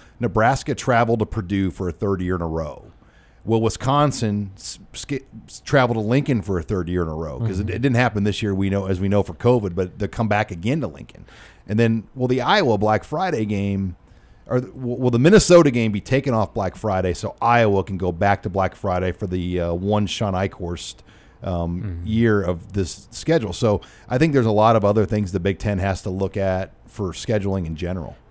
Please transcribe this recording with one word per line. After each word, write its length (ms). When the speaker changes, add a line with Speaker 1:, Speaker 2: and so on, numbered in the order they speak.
Speaker 1:
Nebraska 560
travel 420
to 80
Purdue 460
for 160
a 60
third 280
year 140
in 60
a 60
row? 440
Will 160
Wisconsin 920
s-, 220
sk-, 300
s-, 140
travel 340
to 60
Lincoln 420
for 160
a 40
third 260
year 120
in 60
a 80
row? 240
'Cause 200
it, 80
Speaker 2:
Mm-hmm. 100
Speaker 1:
it 40
didn't 140
happen 300
this 180
year, 100
we 160
know, 160
as 140
we 80
know, 160
for 100
covid, 420
but 220
they'll 120
come 180
back 240
again 300
to 60
Lincoln. 380
And 120
then 240
will 120
the 140
Iowa 360
Black 260
Friday 420
game, 500
or 120
th-, 140
w-, 260
will 120
the 80
Minnesota 520
game 200
be 100
taken 320
off 200
Black 220
Friday 380
so 280
Iowa 420
can 140
go 140
back 320
to 60
Black 260
Friday 360
for 160
the, 340
uh, 120
one 340
Sean 260
Eichhorst, 600
um, 400
Speaker 2:
Mm-hmm. 260
Speaker 1:
year 340
of 320
this 380
schedule? 420
So 260
I 80
think 160
there's 140
a 40
lot 240
of 80
other 220
things 260
the 80
Big 200
Ten 200
has 220
to 80
look 260
at 380
for 240
scheduling 560
in 80
general. 420